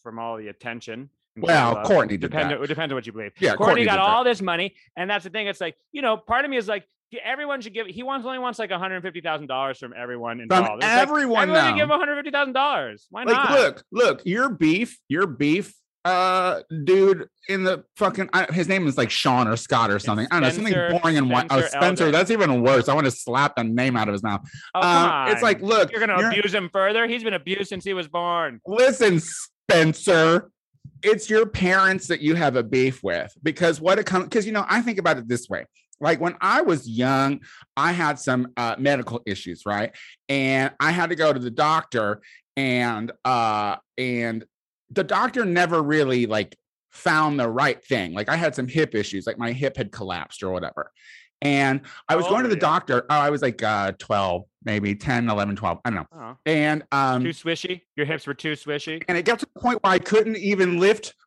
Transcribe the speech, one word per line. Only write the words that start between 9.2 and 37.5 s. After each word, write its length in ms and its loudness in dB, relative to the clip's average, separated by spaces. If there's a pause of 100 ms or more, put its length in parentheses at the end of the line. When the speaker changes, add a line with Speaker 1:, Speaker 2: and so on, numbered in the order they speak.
Speaker 1:
thousand 260 -6
dollars 320 -4
from 180 -16
everyone 420 -8
Speaker 2:
From 40 -14
Speaker 1:
involved. 400 0
It's 100 0
like, 60 4 (100)
Speaker 2:
everyone, 340 0
Speaker 1:
everyone 220 4
should 100 2
Speaker 2:
though. 40 -2
Speaker 1:
give 120 2
a 80 2
hundred 180 -2
fifty 140 -8
thousand 240 -2
dollars. 560 -2
Why 140 -10
Speaker 2:
Like, 120 2
Speaker 1:
not? 160 2
Speaker 2:
look, 400 2
look, 320 2
your 260 0
beef, 480 0 (100)
your 180 0
beef, 480 -2 (300)
uh, 560 0 (240)
dude 440 4 (200)
in 160 -2
the 200 -2 (120)
fucking, 360 -2
I, 200 2
his 160 0
name 180 2
is, 120 0
like, 120 2
Sean 380 2
or 80 0
Scott 340 2
or 80 2
something. 320 -2
I 40 0
don't 80 2
know, 80 4
something 220 -2
Speaker 1:
Spencer, 280 2
Speaker 2:
boring 160 2
and 140 2
white. 200 2
Oh, 100 4
Speaker 1:
Spencer 80 2
Speaker 2:
Spencer. 360 2
Speaker 1:
Elder. 80 2
Speaker 2:
That's 180 4
even 320 2
worse. 260 4
I 60 4
wanna 160 2
slap 460 -2
the 80 0
name 320 0
out 120 0
of 40 0
his 100 -4
mouth. 180 -2 (340)
Speaker 1:
Oh, 60 0
come 300 4
Speaker 2:
Um, 180 0
it's 80 2
Speaker 1:
on. 60 -2
Speaker 2:
like, 200 2
look, 300 2
Speaker 1:
You're 80 -2
gonna 180 0
Speaker 2:
you're 100 2
Speaker 1:
abuse 260 0
him 160 -2
further? 360 2
He's 180 -4
been 100 -2
abused 340 -6
since 160 -10
he 100 -4
was 140 -6
born. 580 -4
Speaker 2:
Listen, 540 4
Spencer, 1300 2 (520)
it's 280 2
your 160 4
parents 640 2
that 120 -2
you 140 2
have 220 2
a 60 2
beef 400 0
with, 300 -4 (100)
because 380 0
what 180 4
it 60 0
comes, 240 -2
'cause, 180 0
you 60 -6
know, 160 -2
I 140 2
think 160 -4
about 180 2
it 120 -10
this 200 -4
way. 160 -6 (360)
Like, 200 0
when 200 -4
I 220 2
was 260 0
young, 520 0 (360)